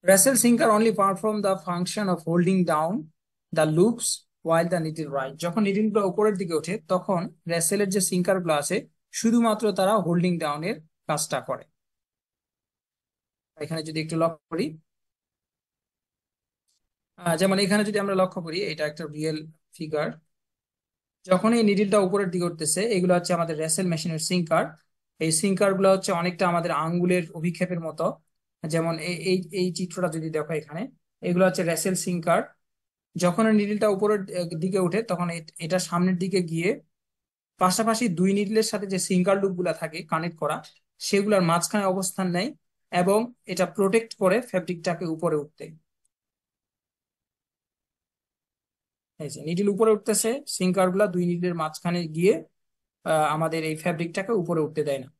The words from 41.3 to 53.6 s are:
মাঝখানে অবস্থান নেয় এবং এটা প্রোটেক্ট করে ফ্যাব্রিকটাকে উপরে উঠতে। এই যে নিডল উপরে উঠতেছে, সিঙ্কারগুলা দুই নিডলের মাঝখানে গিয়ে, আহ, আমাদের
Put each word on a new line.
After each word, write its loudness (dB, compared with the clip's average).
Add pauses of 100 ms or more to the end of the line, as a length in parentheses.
মাঝখানে 0
অবস্থান -2
নেয় -2 (360)
এবং 0 (140)
এটা -2
প্রোটেক্ট 0
করে 2
ফ্যাব্রিকটাকে -4
উপরে -2
উঠতে। -8 (3500)
এই -10
যে -12
নিডল 0
উপরে 4
উঠতেছে, 0
সিঙ্কারগুলা 2
দুই -2
নিডলের -2
মাঝখানে -4
গিয়ে, 2 (600)
আহ, -4
আমাদের 0